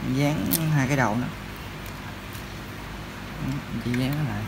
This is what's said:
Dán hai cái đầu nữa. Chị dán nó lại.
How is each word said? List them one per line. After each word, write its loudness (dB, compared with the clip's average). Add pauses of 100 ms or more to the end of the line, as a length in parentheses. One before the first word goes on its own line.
(180)
Dán 4 (280)
hai 6
cái 4
đầu 4
nữa. 0 (2500)
Chị 2
dán 4
nó 2
lại. 0